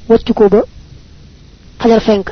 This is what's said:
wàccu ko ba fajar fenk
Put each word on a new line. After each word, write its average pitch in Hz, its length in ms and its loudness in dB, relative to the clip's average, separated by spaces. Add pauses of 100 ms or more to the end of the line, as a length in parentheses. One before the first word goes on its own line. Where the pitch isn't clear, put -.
wàccu 233 260 0
ko 208 140 2
ba 202 120 2 (1200)
fajar 226 260 2
fenk 202 260 -2